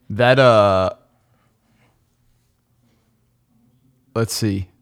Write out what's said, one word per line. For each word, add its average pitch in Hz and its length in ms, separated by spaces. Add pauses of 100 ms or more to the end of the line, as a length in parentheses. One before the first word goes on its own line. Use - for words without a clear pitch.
(120)
That, 120 260
uh, 101 540 (3250)
let's 113 180
see. 98 360 (120)